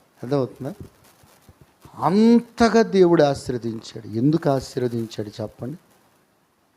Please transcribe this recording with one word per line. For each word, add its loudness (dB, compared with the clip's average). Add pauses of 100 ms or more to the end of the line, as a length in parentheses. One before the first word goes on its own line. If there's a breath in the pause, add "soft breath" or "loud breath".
(220)
అర్థమవుతుందా? -4 (1200)
అంతగా 4
దేవుడు 4
ఆశీర్వదించాడు. -4
ఎందుకు 0
ఆశీర్వదించాడు -6
చెప్పండి? -12 (1000)